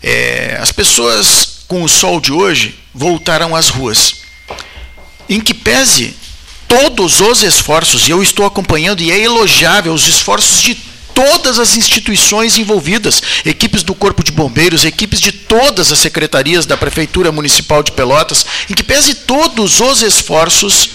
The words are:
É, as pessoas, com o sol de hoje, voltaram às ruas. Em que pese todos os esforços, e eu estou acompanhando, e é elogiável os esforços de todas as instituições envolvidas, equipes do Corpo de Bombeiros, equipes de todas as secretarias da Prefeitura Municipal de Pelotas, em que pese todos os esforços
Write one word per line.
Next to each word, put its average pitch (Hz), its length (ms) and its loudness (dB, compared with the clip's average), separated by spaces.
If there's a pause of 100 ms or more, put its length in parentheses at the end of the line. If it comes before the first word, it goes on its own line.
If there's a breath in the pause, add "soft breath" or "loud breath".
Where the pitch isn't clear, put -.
É, 123 580 -2
as 113 120 -4
pessoas, - 840 0 (100)
com 180 140 -4
o 160 60 -2
sol 180 320 0
de 135 120 -2
hoje, 170 420 0 (180)
voltaram 165 640 -2
às 160 140 2
ruas. 120 460 -2 (1120 loud breath)
Em 196 120 -2
que 226 140 -2
pese 214 600 0 (520)
todos 240 540 2
os 214 220 4
esforços, 156 680 2
e - 20 2
eu 175 120 2
estou 202 240 0
acompanhando, 185 540 -2
e 165 120 0
é 190 80 2
elogiável 196 720 2
os 156 160 0
esforços - 520 0
de 233 160 0 (380)
todas 269 440 2
as 233 200 2
instituições 220 800 0
envolvidas, 208 640 0 (240 loud breath)
equipes 190 360 0
do 175 120 -4
Corpo 196 280 0
de 147 80 0
Bombeiros, 156 540 2
equipes 185 340 -2
de 202 140 0
todas 220 580 2
as 151 80 0
secretarias 156 680 0
da 147 100 0
Prefeitura 156 560 -2
Municipal 151 500 0
de 143 100 -2
Pelotas, 139 520 0 (240 loud breath)
em 196 60 -6
que - 80 -2
pese 285 320 0
todos 247 680 0
os 254 220 2
esforços 170 920 2